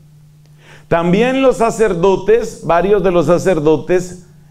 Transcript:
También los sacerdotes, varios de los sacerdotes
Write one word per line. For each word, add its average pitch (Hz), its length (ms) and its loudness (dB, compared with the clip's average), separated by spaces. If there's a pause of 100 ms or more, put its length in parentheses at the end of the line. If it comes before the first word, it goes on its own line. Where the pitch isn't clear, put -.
(880)
También 208 540 0
los 254 160 2
sacerdotes, 196 1080 0
varios 175 380 0
de 185 80 0
los 170 160 0
sacerdotes 160 1000 -2 (240)